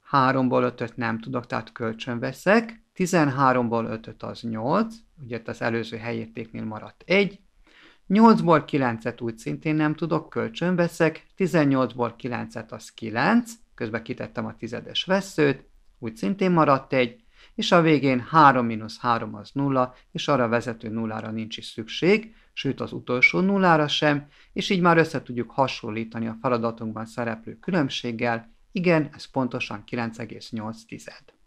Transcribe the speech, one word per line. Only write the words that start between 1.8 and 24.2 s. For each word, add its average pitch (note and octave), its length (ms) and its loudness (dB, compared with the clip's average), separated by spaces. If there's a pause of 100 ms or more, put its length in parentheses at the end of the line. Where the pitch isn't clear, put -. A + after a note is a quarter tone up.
veszek, F#3 640 0 (100)
tizenháromból C3 920 2
ötöt A2 380 -10
az G#2+ 180 -10
nyolc, C3 540 -2 (280)
ugye A#2 140 -10
itt A2+ 120 -10
az A#2+ 140 -8
előző A#2 340 -2
helyértéknél A2+ 680 -8
maradt G#2+ 420 -12
egy, G3 340 0 (640)
nyolcból F#3+ 580 6
kilencet A#2+ 560 -2
úgy A#2 180 -6
szintén D3 360 -6
nem D#3 200 0
tudok, - 360 -4
kölcsön A#2+ 460 -2
veszek, E3 580 0
tizennyolcból C3 800 0
kilencet A2+ 560 -10
az - 180 -16
kilenc, D3 640 0 (220)
közben A2+ 280 -6
kitettem A#2 440 -8
a A2 100 -10
tizedes A2+ 480 -8
vesszőt, E3 640 0 (300)
úgy A2+ 180 -8
szintén F#3+ 340 0
maradt C#3+ 420 4
egy, B2 300 0 (320)
és - 180 0
a F3 80 8
végén C#3 400 4
három B2+ 460 6
mínusz A2 320 -6
három A2+ 360 -2
az G#2 180 -16
nulla, C3+ 420 0 (160)
és - 180 -6
arra B2+ 200 2
vezető A#2 400 -2
nullára A2 420 -6
nincs A2 260 -8
is - 100 -14
szükség, F#3+ 680 -2 (180)
sőt - 280 -4
az - 120 -6
utolsó B2+ 480 0
nullára F#3 480 4
sem, D3 380 0 (260)